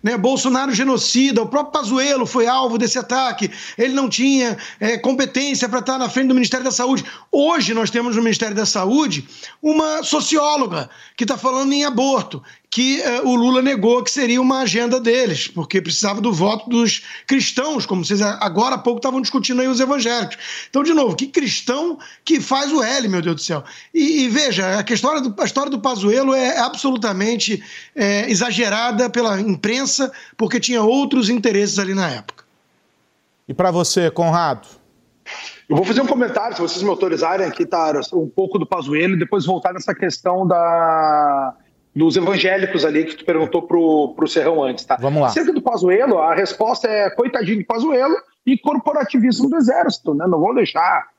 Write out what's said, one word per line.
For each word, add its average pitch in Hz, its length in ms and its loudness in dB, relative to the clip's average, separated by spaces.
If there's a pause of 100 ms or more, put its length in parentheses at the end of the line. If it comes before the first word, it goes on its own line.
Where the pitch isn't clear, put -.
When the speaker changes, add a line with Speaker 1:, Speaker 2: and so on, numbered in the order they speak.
Speaker 1:
né? 226 140 0
Bolsonaro 262 560 0
genocida, 247 680 2
o 220 40 -2
próprio 294 260 -2
Pazuello 262 520 0
foi 233 220 0
alvo 247 320 0
desse 233 200 0
ataque. 247 520 -2 (260)
Ele 262 160 0
não 269 160 0
tinha, 247 480 0 (240)
é, 220 160 0
competência 262 720 -2
pra 240 120 -2
estar 262 180 -2
na 247 100 -2
frente 262 200 0
do 262 60 4
Ministério 254 300 0
da 262 80 -2
Saúde. 247 320 0 (260)
Hoje 285 440 2
nós 220 160 0
temos 233 260 -2
no 233 60 2
Ministério 220 340 -2
da 214 80 -2
Saúde 202 640 0 (340)
uma 311 400 0
socióloga 302 520 0 (600)
que 233 100 -2
tá 247 100 -2
falando 262 360 -2
em 285 120 0
aborto, 254 560 0 (300)
que, 269 320 0
eh, 254 200 -2
o 247 120 2
Lula 247 260 4
negou 247 440 2
que - 60 -2
seria 247 300 2
uma 262 200 2
agenda 240 400 0
deles, 233 480 0
porque 175 340 -4
precisava 202 380 -2
do 202 120 0
voto 208 380 0
dos 233 320 2 (240)
cristãos, 269 580 0
como 185 200 -2
vocês 202 180 0
a-, 208 180 -2
agora 214 360 0
há - 20 -8
pouco 240 220 -2
estavam 262 200 0
discutindo 247 400 -2
aí 254 60 2
os 254 140 0
evangélicos. 240 560 -2 (340)
Então, 277 140 0
de 320 100 2
novo, 247 220 2
que 269 100 -4
cristão 285 720 -2 (260)
que 311 160 2
faz 269 300 -2
o 302 100 2
L, 240 280 0
meu 185 120 0
Deus 165 140 -2
do 151 80 -8
céu. 151 220 -6 (280)
E, 302 300 2
e 254 60 0
veja, 196 500 0
a 208 60 -2
que 233 100 -2
história 285 260 0
do, 247 220 -4
a - 20 2
história 269 280 -2
do 240 80 -4
Pazuello 247 520 2
é 262 240 0
absolutamente, 226 1040 -2 (360)
eh, 202 340 0
exagerada 226 800 0
pela 220 300 0
imprensa, 240 720 -2 (240)
porque 226 240 0
tinha 233 240 0
outros 262 440 2
interesses 208 520 2
ali 190 140 -2
na 185 140 0
época. - 360 -12 (1040)
Speaker 2:
E 139 40 -10
pra 180 200 -2
você, 175 360 0
Conrado? 165 600 0 (960)
Speaker 3:
Eu 143 100 0
vou 185 100 2
fazer 233 160 2
um 254 40 0
comentário, 233 480 0
se - 60 -8
vocês 170 220 -4
me 202 80 2
autorizarem 175 560 0
aqui, 165 180 -2
Taras, 156 480 -2
um 165 160 0
pouco 190 300 -2
do 160 80 -2
Pazuello 165 480 0
e 175 40 0
depois 170 280 0
voltar 180 260 -4
nessa 185 220 -6
questão 185 520 -2
da... 156 1080 2 (420)
dos 160 220 4
evangélicos 185 640 0
ali 156 220 2
que - 100 -12
tu - 80 -20
perguntou 160 380 0
pro, 160 520 2
pro 156 140 0
Serrão 156 340 2
antes, 127 220 -4
tá? 131 160 0
Speaker 2:
Vamos 143 220 2
lá. 131 60 4
Speaker 3:
Acerca 320 260 2
do - 80 0
Pazuello, 202 560 4
a 160 160 2
resposta 214 520 0
é 208 220 2
coitadinho 226 480 0
de 196 80 -4
Pazuello 262 500 0 (300)
e 254 140 2
corporativismo 269 880 0
do 320 80 0
Exército, 247 560 2
né? 151 160 0
Não 170 100 2
vou 202 160 2
deixar 180 520 0 (120)